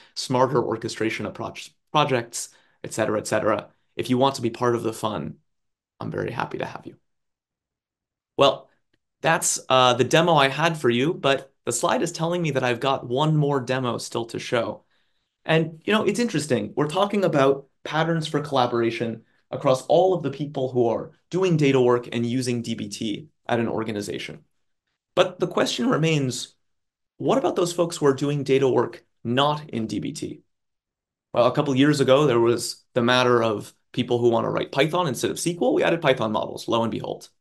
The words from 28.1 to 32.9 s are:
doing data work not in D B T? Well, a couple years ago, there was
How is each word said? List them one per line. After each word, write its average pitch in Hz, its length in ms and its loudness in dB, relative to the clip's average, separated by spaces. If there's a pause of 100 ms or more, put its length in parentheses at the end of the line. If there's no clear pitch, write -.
doing 143 300 -2
data 135 240 4
work 120 360 0 (200)
not 143 460 0
in 110 180 -6
D 104 100 -6
B - 140 -6
T? - 300 -12 (920)
Well, 120 140 4
a 123 60 4
couple 139 220 0
years 147 240 4
ago, 135 280 6
there 117 140 4
was - 440 0 (100)